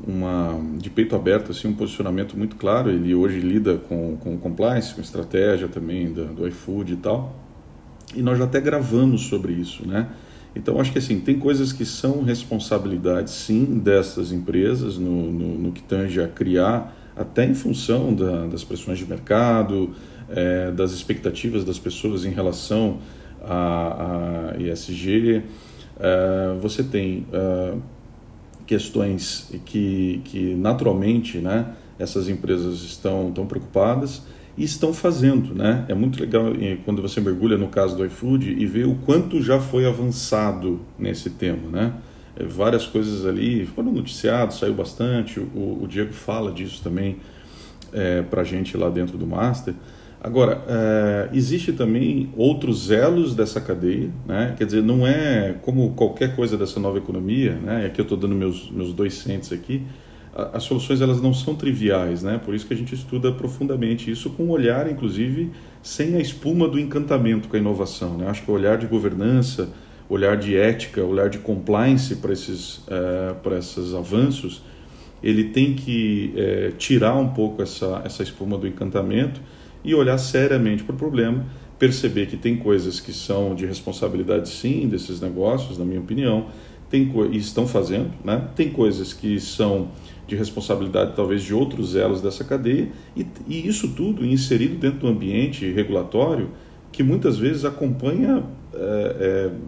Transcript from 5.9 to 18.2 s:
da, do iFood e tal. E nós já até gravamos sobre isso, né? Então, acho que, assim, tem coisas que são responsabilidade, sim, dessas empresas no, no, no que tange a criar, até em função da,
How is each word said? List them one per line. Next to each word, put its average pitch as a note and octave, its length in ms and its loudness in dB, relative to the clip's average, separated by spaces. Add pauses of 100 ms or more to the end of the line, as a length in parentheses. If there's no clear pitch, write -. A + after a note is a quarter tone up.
da, D#2+ 100 -4
do E2 240 -6
iFood F2+ 460 -4
e F2 40 -4
tal. B2+ 380 -2 (800)
E B2+ 60 -2
nós B2+ 160 4
já B2 80 2
até C3 140 2
gravamos C3 680 4
sobre F2+ 260 -2
isso, F2 340 -6
né? G#2 220 -2 (460)
Então, - 240 0
acho C3 120 2
que, - 60 0
assim, A#2 220 0
tem C3 180 2
coisas C3+ 340 2
que A#2+ 140 -4
são C3+ 380 -2
responsabilidade, F#2+ 1040 0
sim, A#2 500 2
dessas F#2+ 520 2
empresas G2 680 0
no, F2 340 0
no, E2+ 160 -2 (100)
no F2 140 -2
que F2 120 -10
tange F#2+ 380 0
a E2+ 60 0
criar, F#2 680 0 (200)
até - 300 0
em C3 80 4
função B2 600 0
da, F2+ 340 0